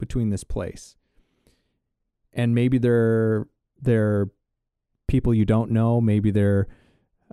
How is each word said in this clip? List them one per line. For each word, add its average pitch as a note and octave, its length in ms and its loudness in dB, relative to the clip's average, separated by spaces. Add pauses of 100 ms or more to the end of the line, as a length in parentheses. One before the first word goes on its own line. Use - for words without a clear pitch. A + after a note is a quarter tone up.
between A#2 300 -4
this G2 120 -6
place. - 540 -12 (1400)
And A#2+ 240 -2
maybe B2+ 200 2
they're, A2+ 720 0 (340)
they're G#2+ 500 0 (760)
people A#2+ 260 0
you A2 120 2
don't A2 260 0
know. A#2 300 0
Maybe G#2 320 0
they're, G2+ 340 0 (680)